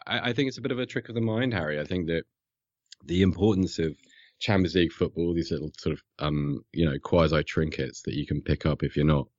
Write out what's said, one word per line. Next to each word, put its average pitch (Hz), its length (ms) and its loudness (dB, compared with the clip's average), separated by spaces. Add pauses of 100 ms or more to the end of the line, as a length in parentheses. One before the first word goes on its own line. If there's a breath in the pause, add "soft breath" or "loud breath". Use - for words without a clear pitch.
I, 120 220 -4
I 120 40 -2
think 135 160 0
it's 123 100 -10
a 113 40 -12
bit 127 100 -4
of 123 60 -4
a 123 80 -4
trick - 220 -8
of 117 80 -6
the 117 40 0
mind, 113 340 0
Harry. 76 260 -2
I 73 40 -4
think 90 220 -2
that 82 160 -2 (840)
the 90 180 2
importance 92 580 2
of 80 160 -2 (420 soft breath)
Champions 92 380 2
League 85 160 4
football, 85 420 -2
these 82 160 -2
little 76 260 -6
sort 78 180 -2
of, - 80 -10 (180)
um, 73 520 -2
you 82 160 2
know, 69 140 -2
quasi 80 400 4
trinkets 78 600 -4
that - 120 -6
you 71 140 -4
can 73 120 -2
pick - 240 -2
up 73 200 0
if 107 120 -4
you're - 80 2
not, 76 220 4 (120)